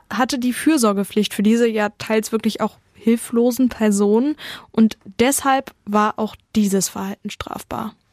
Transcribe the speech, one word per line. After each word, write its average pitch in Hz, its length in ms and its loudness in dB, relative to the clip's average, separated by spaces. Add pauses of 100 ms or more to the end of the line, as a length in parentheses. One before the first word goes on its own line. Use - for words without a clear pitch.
hatte 247 300 -2
die 247 140 -2
Fürsorgepflicht 214 800 0
für 208 100 -2
diese 233 240 4
ja 214 300 -2
teils 220 340 -2
wirklich 220 300 -2
auch 214 160 -4 (160)
hilflosen 233 760 2
Personen 214 640 2 (340)
und 220 260 2 (220)
deshalb 269 540 0 (140)
war 208 340 0
auch 220 160 -4 (200)
dieses 196 320 2
Verhalten 190 440 -10
strafbar. - 640 -10 (180)